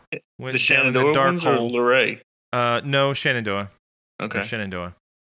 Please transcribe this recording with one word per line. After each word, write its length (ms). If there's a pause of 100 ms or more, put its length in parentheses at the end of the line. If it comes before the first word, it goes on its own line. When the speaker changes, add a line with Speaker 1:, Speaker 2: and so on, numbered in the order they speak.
(120)
Speaker 1:
Eh, 60 (200)
Speaker 2:
Went 200
Speaker 1:
the 100
Speaker 2:
down 200
in 60
the 60
Speaker 1:
Shenandoah 140
Speaker 2:
dark 140
Speaker 1:
ones 180
or 100
Speaker 2:
hole. 160
Speaker 1:
Luray? 500 (300)
Speaker 2:
Uh, 320
no, 300
Shenandoah. 560 (520)
Speaker 1:
Okay. 180
Speaker 2:
Or 40
Shenandoah. 500 (320)